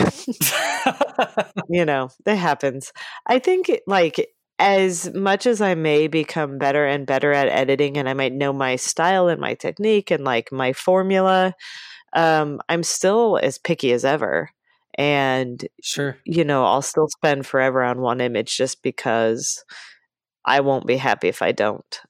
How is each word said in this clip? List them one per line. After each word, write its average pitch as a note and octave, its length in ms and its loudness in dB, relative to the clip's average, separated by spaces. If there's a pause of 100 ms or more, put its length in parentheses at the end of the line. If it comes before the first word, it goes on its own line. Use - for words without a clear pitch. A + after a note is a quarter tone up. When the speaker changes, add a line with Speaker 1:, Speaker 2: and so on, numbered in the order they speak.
Speaker 1:
<laughs> - 60 2 (360)
Speaker 2:
<laughs> - 1200 -2
Speaker 1:
You F3 180 0
know, C3+ 240 -2 (160)
it G#3 100 2
happens. C#3+ 560 -2 (340)
I B3+ 120 2
think, F#4 320 0 (160)
like, F3+ 420 0 (300)
as F#3+ 560 2
much G3 320 0
as A3+ 160 2
I F#3+ 120 2
may D#3 340 4
become D3 500 -2
better C#3+ 280 2
and C#3 200 -2
better C#3 260 2
at C#3 160 2
editing, C#3 480 0
and C3+ 120 -2
I C3+ 60 -2
might C3+ 200 -2
know C#3 180 -2
my C3+ 240 -2
style F3+ 520 0
and D#3 120 0
my C3+ 140 -4
technique G#3 560 -2
and, D3 140 0
like, A#2+ 280 -2
my C3 220 0
formula, F#3 800 2 (600)
um, D#3 540 2
I'm E3+ 140 0
still G#3 600 2
as C3+ 160 -2
picky D3+ 340 0
as A#2+ 120 2
ever. G#2 460 0 (480)
And, C3 680 0 (160)
Speaker 2:
Sure. C#3+ 440 -6
Speaker 1:
you E3 180 0
know, C#3+ 200 2
I'll A#2+ 180 4
still D#3 260 0
spend C#3+ 380 -2
forever C3 360 0
on B2 200 -2
one B2 180 0
image B2 360 -2
just - 260 -4
because A2+ 800 -2 (800)
I C#3 160 2
won't C#3 260 0
be B2+ 100 2
happy B2 320 0
if - 140 -4
I F2+ 100 2
don't. - 580 -4